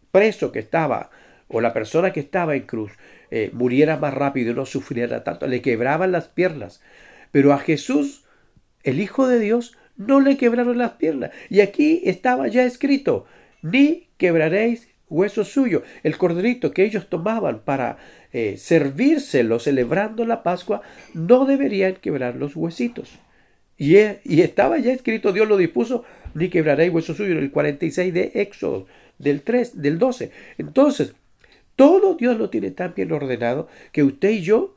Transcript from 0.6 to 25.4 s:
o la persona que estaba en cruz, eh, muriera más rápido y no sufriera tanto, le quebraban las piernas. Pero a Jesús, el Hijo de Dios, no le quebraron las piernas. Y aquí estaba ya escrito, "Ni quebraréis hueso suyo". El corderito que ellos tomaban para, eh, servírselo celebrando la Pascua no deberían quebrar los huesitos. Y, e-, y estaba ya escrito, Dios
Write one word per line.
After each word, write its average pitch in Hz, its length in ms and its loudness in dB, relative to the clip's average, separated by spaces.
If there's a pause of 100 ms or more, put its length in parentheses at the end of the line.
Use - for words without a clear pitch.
o 113 120 -2
la 113 120 -2
persona 160 400 -2
que 160 80 -6
estaba 156 360 -4
en - 60 -4
cruz, 107 300 -10 (380)
eh, 110 220 -4
muriera 127 440 2
más 143 180 -4
rápido 131 380 -2
y - 20 -4
no 135 120 -6
sufriera 120 580 -6
tanto, 156 220 -6
le 123 160 -4
quebraban 143 500 0
las 170 160 -4
piernas. 151 520 -6 (520)
Pero 139 200 6
a 139 60 2
Jesús, 262 680 -2 (600)
el 139 160 -2
Hijo 254 280 0
de 247 100 4
Dios, 226 380 -2 (200)
no 269 240 2
le 277 160 4
quebraron 240 420 0
las 247 140 -2
piernas. 147 380 -4 (200)
Y 190 100 4
aquí 302 440 2
estaba 254 440 0
ya 247 160 2
escrito, 254 600 0 (360)
"Ni 277 540 2
quebraréis 185 720 0 (200)
hueso 202 360 -2
suyo". 240 380 -2 (200)
El 156 140 -2
corderito 180 560 0
que 185 120 2
ellos 214 240 -4
tomaban 175 560 -4
para, 131 340 -4 (340)
eh, 110 240 -4
servírselo 143 1000 0
celebrando 170 680 -2
la 233 180 -4
Pascua 180 400 -4 (320)
no 233 320 4
deberían 208 480 0
quebrar 127 420 -6
los 143 200 -8
huesitos. 170 600 -6 (580)
Y, 151 200 4
e-, 208 280 4
y 165 180 4
estaba 269 360 2
ya 247 140 0
escrito, 220 400 -2
Dios 214 160 2